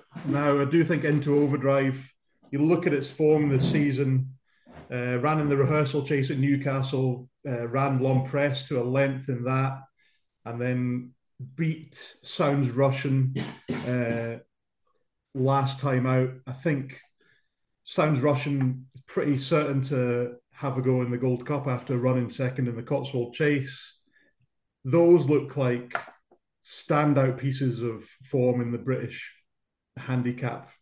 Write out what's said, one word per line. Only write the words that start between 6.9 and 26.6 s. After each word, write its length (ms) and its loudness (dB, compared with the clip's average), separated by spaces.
uh, 200 -4
ran 340 0
L'Homme 220 2
Presse 440 -2
to 120 -2
a 40 0
length 440 0
in 160 -4
that, 360 -2
and 160 -8
then 520 -2
beat 400 -4
Sounds 480 0
Russian, 640 0
uh, 500 -2
last 460 2
time 260 0
out. 240 2
I 60 -8
think 460 -4
Sounds 360 2
Russian 760 0
is 80 -20
pretty 360 -2
certain 460 0
to 500 -2
have 260 -6
a 40 0
go 200 2
in 80 -2
the 80 -2
Gold 260 -2
Cup 220 -4
after 320 -2
running 320 0
second 360 -2
in 100 -4
the 60 -8
Cotswold 520 -4
Chase. 640 -2
Those 400 6
look 320 0
like 400 -2